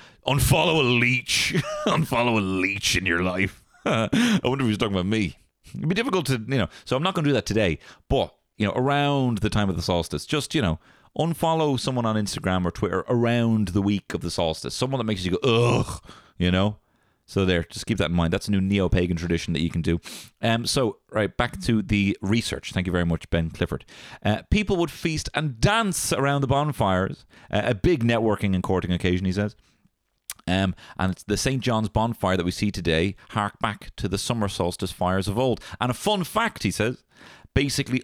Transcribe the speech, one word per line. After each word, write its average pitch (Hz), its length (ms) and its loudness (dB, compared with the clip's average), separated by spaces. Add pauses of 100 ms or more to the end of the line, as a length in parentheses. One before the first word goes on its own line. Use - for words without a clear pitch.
(280)
Unfollow 160 520 2
a 143 40 2
leech. 123 720 0 (160)
<laughs> - 160 -6
Unfollow 120 500 2
a 104 40 2
leech 95 540 -2
in 92 120 0
your 85 160 2
life. 92 400 -2 (100)
<laughs> - 120 -12
I 202 580 2
wonder 135 200 0
if 117 60 2
he's 104 80 0
talking 104 160 0
about 90 140 0
me. 104 300 -2 (360)
It'd 147 160 -4
be 190 60 2
difficult 190 320 -2
to, 135 60 2
you 123 260 -2
know, 92 80 0 (180)
so 127 100 -2
I'm 135 60 0
not 180 140 -2
gonna 156 120 0
do 143 60 2
that 110 140 0
today. 101 320 0 (300)
But, 107 260 0 (220)
you 104 100 0
know, 98 80 -2
around 139 640 0
the 104 100 0
time 101 200 0
of 87 60 0
the 85 60 -4
solstice, 85 460 -2
just, - 260 -4
you 156 80 2
know, 82 180 0 (380)
unfollow 160 600 0
someone 123 260 -2
on 110 100 0
Instagram 92 480 -2
or 85 80 0
Twitter 92 380 -2
around 117 600 2
the 98 120 2
week 101 320 0
of 85 80 -2
the 87 80 -4
solstice. 80 460 -2
Someone 131 240 -2
that 113 60 -2
makes 95 200 -2
you 87 60 0
go, 90 120 0
"Ugh," 120 600 2 (340)
you 90 140 2
know? 101 260 2 (500)
So 98 180 0
there, 87 180 2
just - 220 -12
keep 107 140 -2
that 85 100 0
in 85 60 0
mind. 85 180 2
That's 98 160 -4
a - 20 2
new 98 80 2
neo-pagan 92 560 2
tradition 82 380 -2
that 73 80 0
you 82 80 0
can 85 120 -2
do. 82 200 0 (400)
Um, 117 240 0
so, 123 320 0 (140)
right, 104 260 -2
back 120 240 -2
to 113 200 2
the 101 400 2
research. - 520 -2
Thank 90 140 0
you 87 40 -2
very 87 140 2
much, 82 240 -2
Ben 82 200 0
Clifford. - 360 -4 (360)
Uh, 104 280 0
people 196 280 2
would 170 140 0
feast - 420 -4
and 147 280 -2
dance 202 500 2
around 139 300 2
the 135 60 0
bonfires, 117 800 0 (240)
uh, 104 140 0
a 117 100 0
big 113 300 2
networking 110 500 2
and 92 80 0
courting 90 300 0
occasion, 90 340 0
he 92 60 0
says. 104 240 -2 (920)
Um, 92 300 2 (220)
and 92 160 0
it's - 100 -10
the 104 140 0
Saint 131 260 -2
John's 110 240 0
bonfire 110 480 0
that 90 100 0
we 90 60 2
see 104 180 0
today 85 460 0 (140)
hark 104 320 -2
back 104 340 -6
to 104 140 -4
the 95 80 -2
summer 107 320 -2
solstice 92 420 -2
fires 92 380 0
of 101 100 -2
old. 127 220 0 (180)
And 123 100 0
a 123 40 0
fun 202 320 -2
fact, - 380 -2
he 190 80 2
says, 113 340 -2 (480)
basically 135 500 0